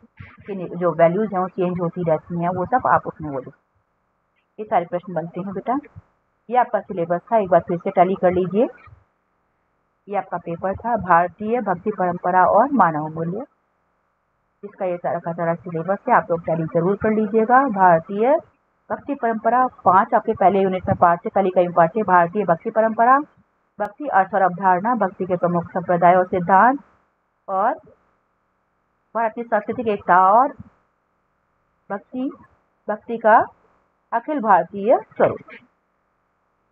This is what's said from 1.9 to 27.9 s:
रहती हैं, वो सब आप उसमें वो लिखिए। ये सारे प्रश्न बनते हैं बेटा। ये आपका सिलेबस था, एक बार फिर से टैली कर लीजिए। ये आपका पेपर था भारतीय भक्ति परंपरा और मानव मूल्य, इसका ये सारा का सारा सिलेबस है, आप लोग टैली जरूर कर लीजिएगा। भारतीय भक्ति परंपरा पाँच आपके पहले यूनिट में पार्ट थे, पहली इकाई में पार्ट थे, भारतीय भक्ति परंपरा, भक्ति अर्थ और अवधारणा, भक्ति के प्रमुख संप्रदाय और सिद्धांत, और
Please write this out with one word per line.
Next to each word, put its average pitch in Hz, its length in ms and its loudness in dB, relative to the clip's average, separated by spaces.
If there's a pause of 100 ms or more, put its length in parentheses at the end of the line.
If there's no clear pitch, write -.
रहती 165 380 -4
हैं, 170 80 -2
वो 185 160 -4
सब 247 220 -2
आप - 200 0
उसमें 160 220 -12
वो 135 100 -8
लिखिए। 135 220 -18 (960)
ये 214 60 -12
सारे 190 200 -2
प्रश्न 175 280 -10
बनते 170 280 -8
हैं 196 120 -10
बेटा। 226 240 -4 (720)
ये 233 80 0
आपका 233 220 0
सिलेबस 175 400 -4 (120)
था, 233 60 2
एक 202 120 0
बार 175 180 4
फिर 175 100 -2
से 180 120 -6
टैली 190 260 2
कर 180 160 2
लीजिए। 185 360 0 (1400)
ये 196 100 -6
आपका 185 200 -6
पेपर 175 380 -6
था 233 200 -4
भारतीय 185 680 0
भक्ति 196 300 -4
परंपरा 180 540 0
और 240 260 2
मानव 165 360 0
मूल्य, 170 380 -8 (1160)
इसका 202 220 -10
ये 180 120 -4
सारा 170 220 -6
का 170 140 -8
सारा 170 220 -4
सिलेबस 170 420 -6 (120)
है, 233 60 4
आप - 160 2
लोग 170 140 -4
टैली 165 200 -2
जरूर 170 300 0
कर 220 160 -2
लीजिएगा। 220 560 2
भारतीय 196 680 2 (540)
भक्ति 233 260 -8
परंपरा 233 500 0 (200)
पाँच 196 280 4
आपके 220 200 0
पहले 196 280 4
यूनिट 190 260 -2
में 190 100 0
पार्ट 175 280 2
थे, 226 40 -6
पहली 190 200 0
इकाई 180 180 2
में 175 60 -8
पार्ट 170 220 2
थे, 220 80 -2
भारतीय 180 420 2
भक्ति 175 240 -2
परंपरा, 226 480 2 (640)
भक्ति 208 280 -10
अर्थ 190 260 0
और 196 80 0
अवधारणा, 185 540 0
भक्ति 190 300 -4
के 180 100 -2
प्रमुख 175 360 -2
संप्रदाय 175 440 2
और 185 120 2
सिद्धांत, 196 520 2 (680)
और 196 260 -2 (1400)